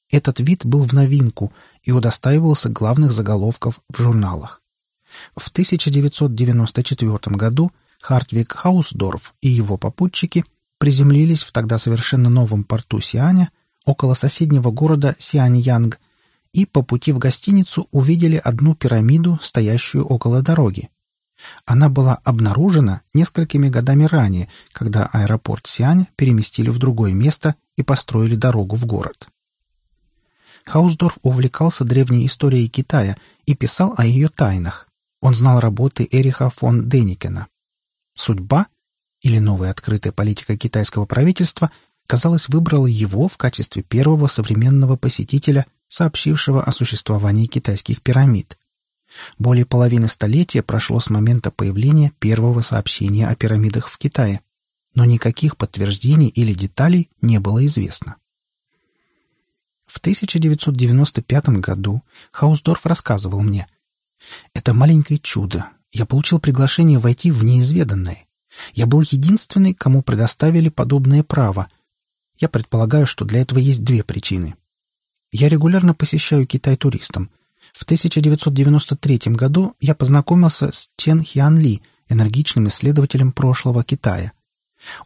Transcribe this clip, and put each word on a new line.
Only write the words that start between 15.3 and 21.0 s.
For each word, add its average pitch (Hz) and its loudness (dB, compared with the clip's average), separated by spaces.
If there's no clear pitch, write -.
и 190 0
по 139 0
пути 127 -2
в 131 -2
гостиницу 180 0
увидели 160 2
одну 135 0
пирамиду, 143 2
стоящую 117 -2
около 123 0
дороги. 139 0